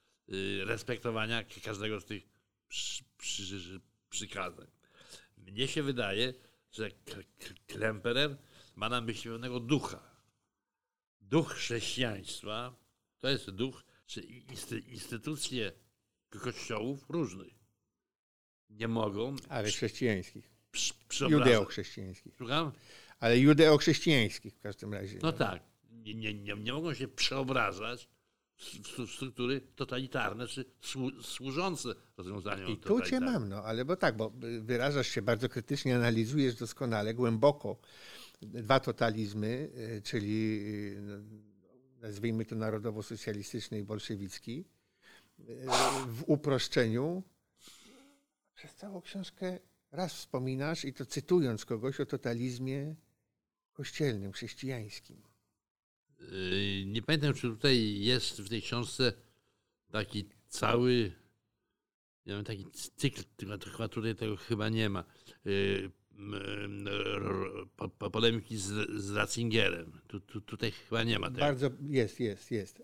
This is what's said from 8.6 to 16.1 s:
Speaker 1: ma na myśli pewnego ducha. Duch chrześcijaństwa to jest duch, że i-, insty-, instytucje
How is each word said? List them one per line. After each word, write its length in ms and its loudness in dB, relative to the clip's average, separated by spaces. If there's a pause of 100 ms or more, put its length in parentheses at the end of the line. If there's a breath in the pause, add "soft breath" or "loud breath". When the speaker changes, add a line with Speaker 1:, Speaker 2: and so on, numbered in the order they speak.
Speaker 1:
ma 140 -2
na 120 0
myśli 300 -6
pewnego 280 -6
ducha. 440 0 (1160)
Duch 320 2
chrześcijaństwa 1200 -4 (440)
to 100 -2
jest 200 -2
duch, 340 -4 (240 soft breath)
że 140 -10
i-, 300 -18
insty-, 280 -8
instytucje 920 -6 (580)